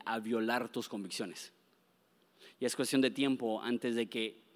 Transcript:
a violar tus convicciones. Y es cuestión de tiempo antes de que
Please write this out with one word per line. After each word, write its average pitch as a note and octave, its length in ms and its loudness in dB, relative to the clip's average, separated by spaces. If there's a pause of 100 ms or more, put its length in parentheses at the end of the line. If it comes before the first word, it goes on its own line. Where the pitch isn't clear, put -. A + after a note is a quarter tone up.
a A2+ 140 0
violar A#2 520 2
tus A#2 160 -4
convicciones. F#2+ 640 -8 (1080)
Y B2+ 60 -2
es A#2+ 100 0
cuestión C3+ 260 2
de C3 80 6
tiempo A#2+ 540 0
antes A#2+ 320 0
de A2+ 120 2
que A2 480 -4